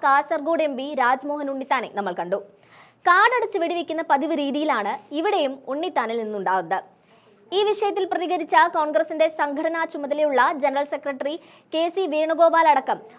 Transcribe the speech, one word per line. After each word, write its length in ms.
കാസർഗോഡ് 640
എം 120
പി 80
രാജ്മോഹൻ 520
ഉണ്ണിത്താനെ 440
നമ്മൾ 240
കണ്ടു. 180
കാടടച്ച് 540
വെടിവെക്കുന്ന 480
പതിവ് 320
രീതിയിലാണ് 500
ഇവിടെയും 360
ഉണ്ണിത്താനിൽ 500
നിന്നുണ്ടാകുന്നത്. 560
ഈ 40
വിഷയത്തിൽ 420
പ്രതികരിച്ച 420
കോൺഗ്രസിന്റെ 500
സംഘടനാ 420
ചുമതലയുള്ള 480
ജനറൽ 320
സെക്രട്ടറി 400
കെ 100
സി 200
വേണുഗോപാൽ 580
അടക്കം 260